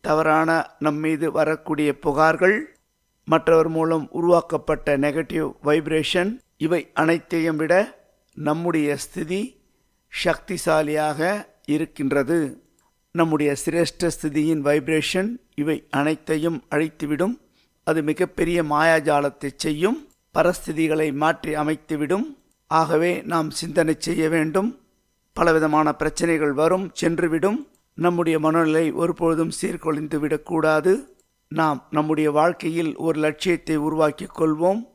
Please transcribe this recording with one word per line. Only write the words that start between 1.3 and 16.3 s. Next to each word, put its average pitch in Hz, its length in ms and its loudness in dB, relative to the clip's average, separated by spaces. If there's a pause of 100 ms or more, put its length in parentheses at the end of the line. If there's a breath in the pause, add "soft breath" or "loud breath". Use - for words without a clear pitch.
வரக்கூடிய 151 680 0
புகார்கள், 160 600 2 (640)
மற்றவர் 160 440 4
மூலம் 160 420 -2
உருவாக்கப்பட்ட 160 880 0
நெகட்டிவ் 147 540 -2 (120)
வைப்ரேஷன், 160 760 0 (180)
இவை 160 380 -2
அனைத்தையும் 160 640 0
விட 170 480 0 (300)
நம்முடைய 151 600 -2
ஸ்திதி 185 600 -6 (680)
சக்திசாலியாக 156 1200 -2 (180)
இருக்கின்றது. 143 1000 -2 (480)
நம்முடைய 156 540 0
சிரேஷ்ட 170 460 -2 (120)
ஸ்திதியின் 156 400 0
வைப்ரேஷன் 156 760 0 (180)
இவை 147 360 -4
அனைத்தையும் 151 800 -2